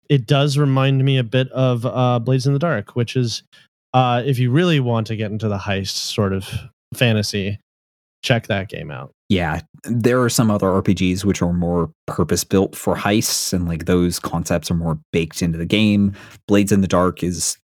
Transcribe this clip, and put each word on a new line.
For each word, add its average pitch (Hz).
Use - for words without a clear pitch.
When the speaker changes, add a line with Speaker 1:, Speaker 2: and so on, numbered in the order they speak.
Speaker 1:
It 139
does 143
remind 135
me 135
a 123
bit 127
of, 127
uh, 123
Blades 127
in 139
the 143
Dark, 135
which 117
is, 120
uh, 123
if 135
you 123
really 160
want 117
to 113
get 107
into 107
the 101
heist 98
sort -
of 95
fantasy, 107
check 117
that 98
game 78
out. 67
Speaker 2:
Yeah, 87
there 120
are 120
some 113
other 98
R 92
P 98
Gs 92
which 98
are 87
more 85
purpose-built -
for -
heists, -
and, 87
like, 82
those 90
concepts 85
are 90
more 82
baked 82
into 85
the 85
game. 104
Blades 101
in 98
the 92
Dark 90
is 85